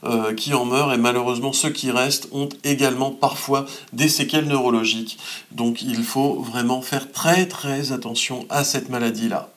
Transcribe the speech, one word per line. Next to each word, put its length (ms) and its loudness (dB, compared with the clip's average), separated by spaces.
euh, 300 0
qui 200 -4
en 120 2
meurt, 280 2
et 40 2
malheureusement 560 0
ceux 160 0
qui 200 -4
restent 420 0
ont 180 -2
également 480 2
parfois 540 0
des 160 2
séquelles 380 2
neurologiques. 680 2
Donc 300 0
il 220 -2
faut 320 0
vraiment 460 0
faire 300 -4
très 360 4
très 440 -4
attention 580 -4
à 140 0
cette 260 -2
maladie-là. 680 -2